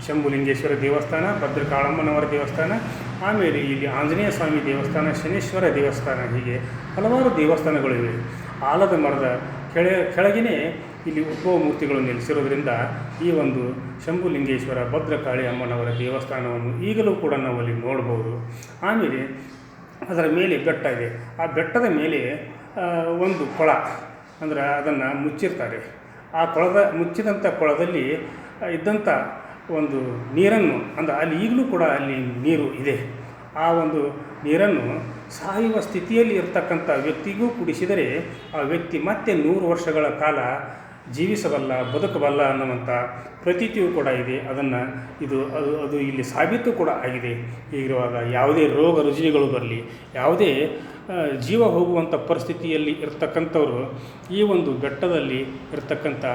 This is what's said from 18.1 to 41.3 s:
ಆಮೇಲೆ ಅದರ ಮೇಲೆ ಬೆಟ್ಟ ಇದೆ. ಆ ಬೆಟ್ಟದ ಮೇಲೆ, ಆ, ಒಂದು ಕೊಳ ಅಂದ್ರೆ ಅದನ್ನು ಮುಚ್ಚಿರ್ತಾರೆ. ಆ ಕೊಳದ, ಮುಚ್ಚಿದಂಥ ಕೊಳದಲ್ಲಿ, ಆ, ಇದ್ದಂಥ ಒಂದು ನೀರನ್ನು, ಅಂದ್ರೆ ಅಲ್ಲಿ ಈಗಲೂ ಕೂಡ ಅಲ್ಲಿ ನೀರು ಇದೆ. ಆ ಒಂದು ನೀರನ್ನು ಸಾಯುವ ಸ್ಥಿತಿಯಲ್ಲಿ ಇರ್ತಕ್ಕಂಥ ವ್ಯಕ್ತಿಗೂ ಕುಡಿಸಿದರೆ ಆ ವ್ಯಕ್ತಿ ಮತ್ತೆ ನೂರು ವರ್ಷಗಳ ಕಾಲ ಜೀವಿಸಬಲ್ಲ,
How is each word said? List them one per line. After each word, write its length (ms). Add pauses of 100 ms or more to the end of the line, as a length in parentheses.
ಆಮೇಲೆ 540 (680)
ಅದರ 220
ಮೇಲೆ 260
ಬೆಟ್ಟ 280
ಇದೆ. 560
ಆ 40
ಬೆಟ್ಟದ 440
ಮೇಲೆ, 580 (300)
ಆ, 320
ಒಂದು 480
ಕೊಳ 120 (720)
ಅಂದ್ರೆ 200
ಅದನ್ನು 600
ಮುಚ್ಚಿರ್ತಾರೆ. 720 (400)
ಆ 120
ಕೊಳದ, 500
ಮುಚ್ಚಿದಂಥ 500
ಕೊಳದಲ್ಲಿ, 720 (460)
ಆ, 40
ಇದ್ದಂಥ 420 (640)
ಒಂದು 680
ನೀರನ್ನು, 640
ಅಂದ್ರೆ 200
ಅಲ್ಲಿ 280
ಈಗಲೂ 180
ಕೂಡ 200
ಅಲ್ಲಿ 560
ನೀರು 340
ಇದೆ. 360 (460)
ಆ 160
ಒಂದು 360 (360)
ನೀರನ್ನು 560 (320)
ಸಾಯುವ 480
ಸ್ಥಿತಿಯಲ್ಲಿ 560
ಇರ್ತಕ್ಕಂಥ 540
ವ್ಯಕ್ತಿಗೂ 600
ಕುಡಿಸಿದರೆ 720 (360)
ಆ 60
ವ್ಯಕ್ತಿ 380
ಮತ್ತೆ 340
ನೂರು 340
ವರ್ಷಗಳ 400
ಕಾಲ 320 (720)
ಜೀವಿಸಬಲ್ಲ, 840